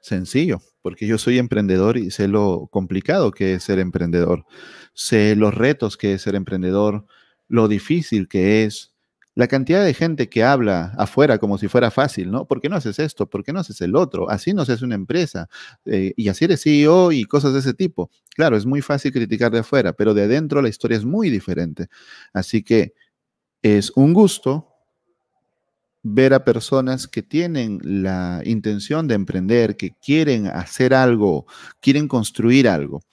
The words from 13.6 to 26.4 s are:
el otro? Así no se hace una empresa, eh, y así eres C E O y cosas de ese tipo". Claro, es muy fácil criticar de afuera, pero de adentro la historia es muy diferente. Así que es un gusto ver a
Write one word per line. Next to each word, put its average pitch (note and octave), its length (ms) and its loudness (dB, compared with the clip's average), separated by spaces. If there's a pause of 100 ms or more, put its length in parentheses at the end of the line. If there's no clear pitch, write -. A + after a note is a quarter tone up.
el F#2 140 -2
otro? - 360 -2
Así G#2+ 220 -4
no F3+ 120 -2
se B2+ 60 -2
hace A#2+ 140 -4
una A#2+ 100 -4
empresa, G2+ 520 -6 (380)
eh, F#2+ 300 -2
y G#2+ 140 -2
así G2 160 -2
eres F3 160 0
C D3+ 200 4
E D3 60 4
O F3 240 6
y B2+ 140 0
cosas C#3 280 0
de C3+ 60 0
ese C3 160 -2
tipo". F3 340 -4 (240)
Claro, C#3+ 240 0
es G2+ 80 -2
muy C#3 160 -2
fácil C#3 300 -4
criticar A2+ 400 -2
de A#2 80 0
afuera, B2 340 0
pero G#2 220 2
de G2+ 80 2
adentro C#3+ 380 0
la B2 80 0
historia A2+ 280 -2
es G#2+ 80 -4
muy F#3+ 240 -2
diferente. F2 580 -6 (460)
Así G2+ 300 -2
que A2+ 300 2 (680)
es G#2 340 2
un C#3+ 180 6
gusto F3 560 2 (1300)
ver B2+ 320 4
a C3 100 2